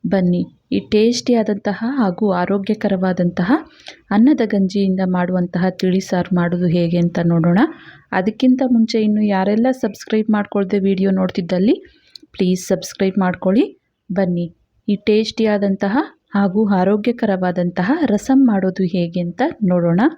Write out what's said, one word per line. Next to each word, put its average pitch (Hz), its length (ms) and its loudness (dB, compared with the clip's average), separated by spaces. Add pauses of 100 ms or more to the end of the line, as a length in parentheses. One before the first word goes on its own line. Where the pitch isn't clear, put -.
ಬನ್ನಿ, 180 360 0 (340)
ಈ 202 40 -2 (120)
ಟೇಸ್ಟಿ 233 500 2
ಆದಂತಹ 202 380 -4 (200)
ಹಾಗೂ 202 360 0
ಆರೋಗ್ಯಕರವಾದಂತಹ 185 1160 -2 (600)
ಅನ್ನದ 240 320 4 (120)
ಗಂಜಿಯಿಂದ 190 480 0 (140)
ಮಾಡುವಂತಹ 180 480 0 (160)
ತಿಳಿ 185 280 2
ಸಾರು 180 300 -2
ಮಾಡೋದು 175 380 0
ಹೇಗೆ 170 280 0
ಅಂತ 170 140 -2 (140)
ನೋಡೋಣ. 170 280 2 (520)
ಅದಕ್ಕಿಂತ 233 500 0 (120)
ಮುಂಚೆ 226 320 2
ಇನ್ನು 208 160 0 (120)
ಯಾರೆಲ್ಲ 208 340 2 (140)
ಸಬ್ಸ್ಕ್ರೈಬ್ 220 540 -2
ಮಾಡ್ಕೊಳ್ದೆ 202 520 -2
ವಿಡಿಯೋ 196 240 0
ನೋಡ್ತಿದ್ದಲ್ಲಿ 185 600 0 (580)
ಪ್ಲೀಸ್ 185 380 0
ಸಬ್ಸ್ಕ್ರೈಬ್ 190 540 -2
ಮಾಡ್ಕೊಳ್ಳಿ. 185 400 0 (460)
ಬನ್ನಿ, 175 360 -2 (420)
ಈ 202 80 0 (100)
ಟೇಸ್ಟಿ 220 480 0
ಆದಂತಹ 196 420 -2 (400)
ಹಾಗೂ 202 240 0 (200)
ಆರೋಗ್ಯಕರವಾದಂತಹ 185 1120 -2 (200)
ರಸಂ 269 340 2
ಮಾಡೋದು 190 460 0
ಹೇಗೆ 175 340 -2
ಅಂತ 175 160 -6 (280)
ನೋಡೋಣ. 175 300 2 (180)